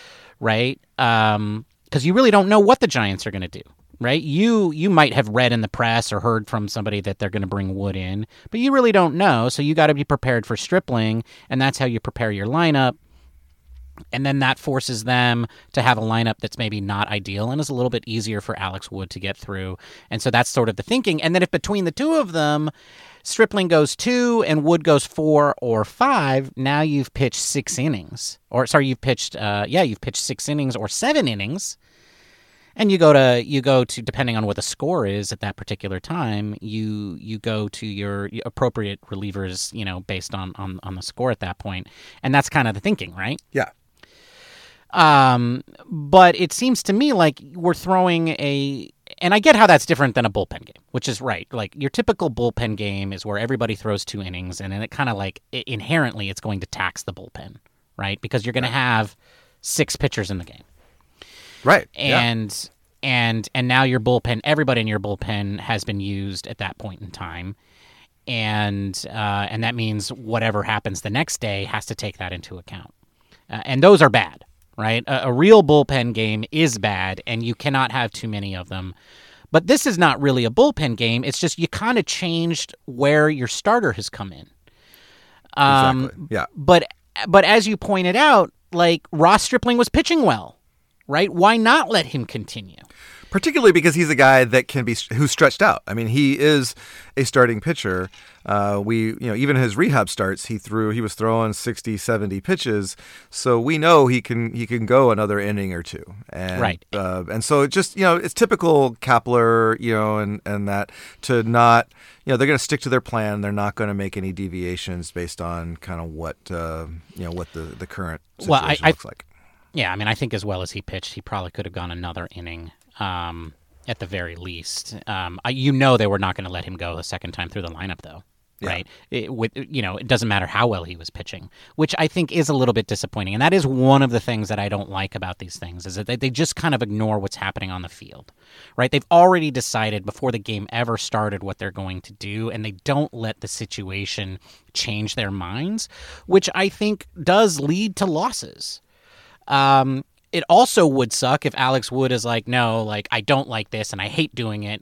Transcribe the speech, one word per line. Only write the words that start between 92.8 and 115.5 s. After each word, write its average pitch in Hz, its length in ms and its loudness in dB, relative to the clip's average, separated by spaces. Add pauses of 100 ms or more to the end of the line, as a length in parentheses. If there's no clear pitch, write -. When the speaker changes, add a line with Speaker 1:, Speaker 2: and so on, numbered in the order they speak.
Speaker 2:
Particularly 247 420 6
because 160 240 4
he's 160 160 2
a 147 40 2
guy 131 280 8
that 127 240 2
can 127 180 -4
be, 117 100 -2 (180)
who's 131 180 2
stretched 147 320 2
out. - 240 2
I 104 80 -6
mean, 113 120 -4
he 139 300 2
is 143 380 2 (420)
a 135 60 2
starting 120 380 4
pitcher. 92 500 -4 (340)
Uh, 101 380 0
we, 113 300 0
you - 80 -14
know, 120 120 -4
even 135 220 0
his 120 200 2
rehab 135 320 2
starts, 95 380 -4
he 110 140 -8
threw, 107 320 -2
he 117 100 -2
was 107 140 -6
throwing 113 380 0
sixty, 113 440 -6
seventy 101 440 -4
pitches. 104 540 -2 (360)
So 123 280 0
we 151 200 0
know 156 260 8
he 123 160 2
can, 117 320 -4
he 117 140 -6
can 113 180 -2
go 127 240 6
another 104 300 2
inning 101 340 -4
or 85 80 -6
two. 78 220 -14 (260)
And, 92 320 -8
Speaker 1:
Right. 90 320 -4
Speaker 2:
uh, 92 380 -4
and 110 120 -4
so 147 200 2
it 147 60 0
just, 190 280 -2
you 190 60 0
know, 175 140 4
it's - 180 -6
typical 160 640 2
Kapler, 113 800 4
you 113 160 -2
know, 107 240 0
and, 104 260 -4
and 104 220 -6
that 101 240 -4 (320)
to 120 180 2
not, 117 460 6 (380)
you 135 80 -2
know, 123 40 4
they're 127 100 2
gonna 143 120 2
stick - 220 -4
to 135 80 -6
their 123 120 2
plan. 107 400 -4
They're 101 100 -4
not 101 220 -4
gonna 104 220 -4
make 98 200 -6
any 95 160 -6
deviations 90 800 -8
based 87 300 -10
on 85 360 -8